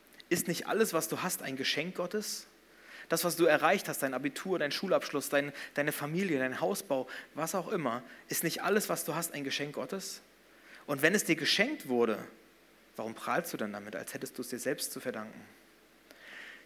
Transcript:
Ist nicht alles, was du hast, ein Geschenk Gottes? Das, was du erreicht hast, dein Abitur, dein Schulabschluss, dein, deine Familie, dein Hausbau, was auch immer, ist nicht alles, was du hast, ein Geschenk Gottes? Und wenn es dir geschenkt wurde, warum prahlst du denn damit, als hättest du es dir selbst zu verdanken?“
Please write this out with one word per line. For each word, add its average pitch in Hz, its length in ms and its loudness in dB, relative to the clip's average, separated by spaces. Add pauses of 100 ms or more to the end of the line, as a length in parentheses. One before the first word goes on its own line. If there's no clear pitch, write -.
(280)
Ist 175 180 2
nicht 170 220 -2
alles, 214 240 4
was 160 160 2
du - 140 -2
hast, 180 200 -2
ein 135 140 -4
Geschenk 147 400 -2
Gottes? 208 500 -4 (600)
Das, 165 160 2
was 170 100 2
du 165 120 6
erreicht 156 420 6
hast, 147 160 -2
dein 135 100 0
Abitur, 147 460 -2
dein 147 100 0
Schulabschluss, 151 580 2
dein, 143 240 2 (220)
deine 147 160 0
Familie, 156 480 0
dein 127 220 0
Hausbau, 160 480 0 (260)
was 160 220 -2
auch 170 100 -2
immer, 135 340 -2 (280)
ist - 160 0
nicht 165 180 0
alles, 202 260 2
was 165 160 0
du 151 120 -2
hast, 165 180 -4
ein 147 80 -6
Geschenk 143 320 -4
Gottes? - 480 -6 (640)
Und 139 160 -2
wenn 170 140 8
es 208 80 2
dir 170 100 4
geschenkt 190 540 0
wurde, 117 300 4 (760)
warum 110 200 -6
prahlst - 380 -2
du - 40 -6
denn 107 160 -2
damit, 101 240 -8
als - 180 -8
hättest 131 240 -8
du 131 40 -4
es - 80 -8
dir 120 100 -6
selbst - 320 -4
zu 131 80 -10
verdanken?“ 110 400 -8 (1300)